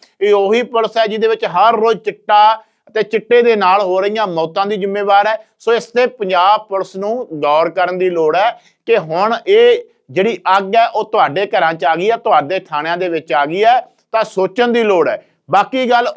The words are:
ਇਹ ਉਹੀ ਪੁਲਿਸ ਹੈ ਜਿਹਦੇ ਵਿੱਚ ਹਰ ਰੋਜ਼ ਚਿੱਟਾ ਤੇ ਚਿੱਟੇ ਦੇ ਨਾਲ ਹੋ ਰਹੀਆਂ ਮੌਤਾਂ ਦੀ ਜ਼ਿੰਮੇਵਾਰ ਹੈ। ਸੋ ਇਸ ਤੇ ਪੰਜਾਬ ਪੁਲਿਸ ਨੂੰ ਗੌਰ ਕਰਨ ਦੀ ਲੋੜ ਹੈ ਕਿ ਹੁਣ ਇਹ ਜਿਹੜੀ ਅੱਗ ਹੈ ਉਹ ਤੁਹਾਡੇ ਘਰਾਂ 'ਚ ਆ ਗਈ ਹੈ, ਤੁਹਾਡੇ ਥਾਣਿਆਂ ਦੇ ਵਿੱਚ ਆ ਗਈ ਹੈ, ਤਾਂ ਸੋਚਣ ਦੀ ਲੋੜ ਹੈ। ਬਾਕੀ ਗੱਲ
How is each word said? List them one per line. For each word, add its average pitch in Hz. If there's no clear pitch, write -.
ਇਹ 208
ਉਹੀ 208
ਪੁਲਿਸ 226
ਹੈ 220
ਜਿਹਦੇ 220
ਵਿੱਚ 220
ਹਰ 196
ਰੋਜ਼ 220
ਚਿੱਟਾ 214
ਤੇ 214
ਚਿੱਟੇ 220
ਦੇ 233
ਨਾਲ 196
ਹੋ 185
ਰਹੀਆਂ 208
ਮੌਤਾਂ 165
ਦੀ 214
ਜ਼ਿੰਮੇਵਾਰ 202
ਹੈ। 220
ਸੋ 233
ਇਸ 220
ਤੇ 247
ਪੰਜਾਬ 208
ਪੁਲਿਸ 190
ਨੂੰ 220
ਗੌਰ 151
ਕਰਨ 180
ਦੀ 185
ਲੋੜ 160
ਹੈ 220
ਕਿ 226
ਹੁਣ 180
ਇਹ 233
ਜਿਹੜੀ 190
ਅੱਗ 196
ਹੈ 226
ਉਹ 208
ਤੁਹਾਡੇ 185
ਘਰਾਂ 170
'ਚ 165
ਆ 160
ਗਈ 190
ਹੈ, 226
ਤੁਹਾਡੇ 185
ਥਾਣਿਆਂ 160
ਦੇ 180
ਵਿੱਚ 165
ਆ 147
ਗਈ 180
ਹੈ, 240
ਤਾਂ 220
ਸੋਚਣ 190
ਦੀ 233
ਲੋੜ 180
ਹੈ। 107
ਬਾਕੀ 233
ਗੱਲ 240